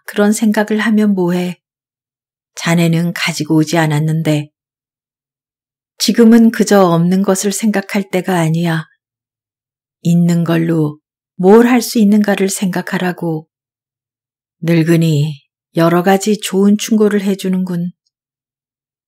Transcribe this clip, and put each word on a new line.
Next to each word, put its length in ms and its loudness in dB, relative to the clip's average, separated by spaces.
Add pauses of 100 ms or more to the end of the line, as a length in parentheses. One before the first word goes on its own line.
그런 260 0
생각을 480 -2
하면 320 0
뭐해. 480 -4 (960)
자네는 560 0
가지고 440 -4
오지 220 0
않았는데. 680 -2 (1500)
지금은 520 4
그저 360 2
없는 360 0
것을 300 -2
생각할 580 -4
때가 280 -2
아니야. 460 -2 (1160)
있는 440 0
걸로 540 -2 (380)
뭘 300 6
할 160 2
수 180 -4
있는가를 480 2
생각하라고. 1000 -6 (1120)
늙은이, 840 0 (300)
여러 260 2
가지 360 0
좋은 400 0
충고를 440 0
해주는군." 720 -4 (1160)